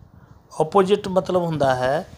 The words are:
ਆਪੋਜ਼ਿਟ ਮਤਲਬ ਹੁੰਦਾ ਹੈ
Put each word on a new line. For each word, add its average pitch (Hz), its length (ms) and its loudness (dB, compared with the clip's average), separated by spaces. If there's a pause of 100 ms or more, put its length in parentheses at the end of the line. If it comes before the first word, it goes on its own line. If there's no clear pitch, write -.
(600)
ਆਪੋਜ਼ਿਟ 196 480 2
ਮਤਲਬ 180 340 0
ਹੁੰਦਾ 143 340 0
ਹੈ 135 320 -2 (100)